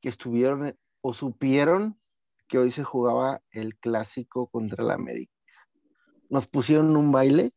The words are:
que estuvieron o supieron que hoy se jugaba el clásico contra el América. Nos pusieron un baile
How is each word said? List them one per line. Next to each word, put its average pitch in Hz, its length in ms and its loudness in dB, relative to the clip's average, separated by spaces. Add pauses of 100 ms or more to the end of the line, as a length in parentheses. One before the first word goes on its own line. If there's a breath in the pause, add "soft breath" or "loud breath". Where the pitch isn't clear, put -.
que 135 80 -6
estuvieron 131 640 -2 (260)
o 127 120 -6
supieron 143 840 0 (480)
que 131 100 -2
hoy 127 140 4
se 143 120 -8
jugaba 123 680 -2
el 110 260 -10
clásico 120 720 -6
contra 113 360 -6
el 113 60 -2
América. - 420 -8 (960 soft breath)
Nos 135 180 -2
pusieron 156 500 2
un 147 140 4
baile 139 460 4